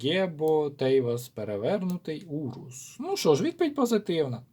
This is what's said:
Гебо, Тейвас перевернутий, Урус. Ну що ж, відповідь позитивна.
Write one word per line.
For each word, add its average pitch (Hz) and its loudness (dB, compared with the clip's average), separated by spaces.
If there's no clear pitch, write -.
Гебо, 156 0
Тейвас 127 2
перевернутий, 156 -4
Урус. - -10
Ну 370 -2
що 156 6
ж, 160 2
відповідь 320 0
позитивна. 180 0